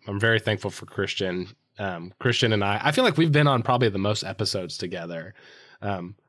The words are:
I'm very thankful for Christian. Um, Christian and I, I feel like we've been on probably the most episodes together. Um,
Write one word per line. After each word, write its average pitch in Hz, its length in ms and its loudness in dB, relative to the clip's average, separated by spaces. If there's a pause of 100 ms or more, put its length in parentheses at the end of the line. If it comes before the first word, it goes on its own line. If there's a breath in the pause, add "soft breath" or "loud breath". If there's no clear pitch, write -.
I'm 101 120 -4
very 113 200 4
thankful 101 320 -2
for - 160 -14
Christian. 92 600 -4 (280)
Um, 92 420 -8
Christian 117 340 2
and 101 100 2
I, 101 200 0
I 151 80 2
feel 254 120 2
like 185 140 2
we've 160 140 4
been 147 160 6
on 127 140 4
probably 123 280 2
the 98 100 -2
most 104 240 0
episodes 95 540 -4
together. 87 580 -8 (480 loud breath)
Um, 95 320 -6 (140)